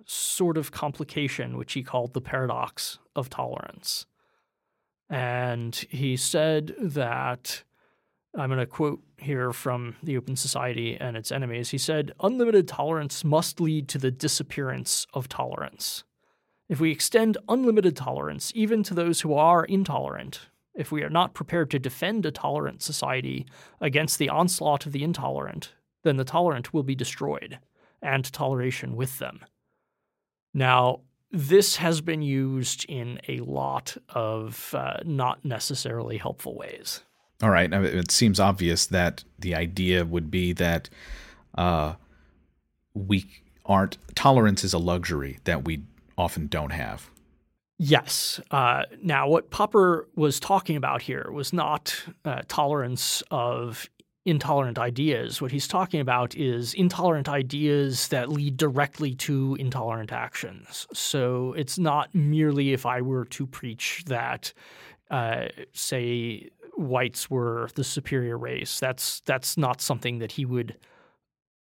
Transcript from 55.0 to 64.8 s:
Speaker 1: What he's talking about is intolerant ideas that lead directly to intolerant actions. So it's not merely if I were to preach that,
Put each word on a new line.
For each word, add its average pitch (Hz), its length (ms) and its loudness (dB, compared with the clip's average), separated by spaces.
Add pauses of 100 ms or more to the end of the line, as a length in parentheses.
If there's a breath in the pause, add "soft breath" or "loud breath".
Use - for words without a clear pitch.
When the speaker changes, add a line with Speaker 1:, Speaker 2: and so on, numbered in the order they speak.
Speaker 1:
What 123 80 -4
he's 139 160 -2
talking 180 340 0
about 123 360 0
is 123 380 -2
intolerant 175 540 2
ideas 143 800 2
that 131 220 0
lead 143 260 0
directly 139 600 0
to 135 420 0
intolerant 117 540 -2
actions. - 800 -8
So 127 600 0
it's 156 260 -4
not 147 340 2
merely 147 580 4
if 131 140 0
I 127 140 2
were 127 240 0
to - 200 -8
preach 131 640 -8
that, 123 460 -4 (580 loud breath)